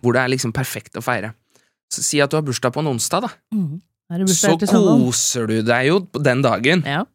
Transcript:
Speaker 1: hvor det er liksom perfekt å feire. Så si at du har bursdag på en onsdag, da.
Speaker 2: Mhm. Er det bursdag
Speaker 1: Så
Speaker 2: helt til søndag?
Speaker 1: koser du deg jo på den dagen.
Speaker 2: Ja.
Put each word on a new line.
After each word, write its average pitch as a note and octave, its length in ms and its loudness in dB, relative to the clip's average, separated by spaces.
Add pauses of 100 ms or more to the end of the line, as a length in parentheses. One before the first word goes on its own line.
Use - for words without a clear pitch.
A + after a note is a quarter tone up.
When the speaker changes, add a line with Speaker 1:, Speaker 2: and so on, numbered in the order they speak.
Speaker 1:
hvor A#2+ 100 2
det C3 100 2
er B2 60 0
liksom B2+ 240 -2
perfekt - 460 -8
å A#2 40 -10
feire. A2+ 300 -4 (580)
Så - 120 -8
si - 180 0
at C#3+ 100 2
du D#3 60 0
har D#3 60 0
bursdag B2+ 320 -2
på D3 80 -4
en D#3+ 80 -2
onsdag, C#3 320 -2
da. A#3+ 80 -8 (240)
Speaker 2:
Mhm. E3 220 -4 (340)
Er F3 80 -6
det F#3+ 80 0
bursdag F#3 120 2
Speaker 1:
Så G3+ 100 2
Speaker 2:
helt E3+ 120 2
til G3 80 -2
søndag? F#3+ 340 6
Speaker 1:
koser B2 440 -2
du A2 160 0
deg A#2 240 2
jo F3 140 2
på F3+ 220 -8
den C3 200 2
dagen. C3 440 2
Speaker 2:
Ja. D3+ 180 -2 (100)